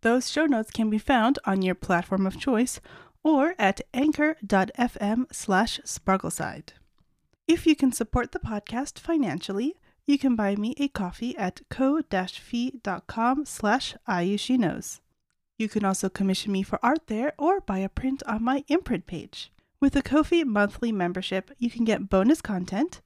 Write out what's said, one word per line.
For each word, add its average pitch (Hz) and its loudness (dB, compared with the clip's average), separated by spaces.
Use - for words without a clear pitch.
Those 240 2
show 311 2
notes 226 0
can 220 0
be 214 0
found 247 2
on 196 0
your 185 2
platform 190 0
of 190 -6
choice 247 0
or 311 4
at 196 2
anchor 302 2
dot 196 2
F 247 0
M 220 0
slash 202 0
sparkleside. - -4
If 330 2
you 311 6
can 262 2
support 240 -2
the - -6
podcast 226 -6
financially, 233 -2
you 285 4
can 269 2
buy 202 0
me 208 -4
a 285 0
coffee 208 -6
at 190 -6
ko 277 2
dash 185 -4
fee 240 -6
dot - -6
com 262 0
slash - -2
ayushinows. 202 0
You 220 -2
can 208 -2
also 190 0
commission 190 0
me 190 0
for - -4
art 294 2
there 233 -4
or 359 2
buy 190 -4
a 190 -4
print 269 -4
on 220 -2
my 262 0
imprint 269 -2
page. - -12
With 277 2
a 277 4
Ko-fi 311 2
monthly 208 0
membership, 185 -2
you 240 -2
can 233 0
get 214 0
bonus 208 4
content 202 -4